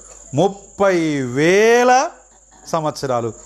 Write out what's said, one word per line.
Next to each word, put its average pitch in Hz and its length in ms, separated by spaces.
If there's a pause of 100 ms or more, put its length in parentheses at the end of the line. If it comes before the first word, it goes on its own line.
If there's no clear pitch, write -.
(340)
ముప్పై 170 880
వేల 226 880 (640)
సంవత్సరాలు. 135 600 (140)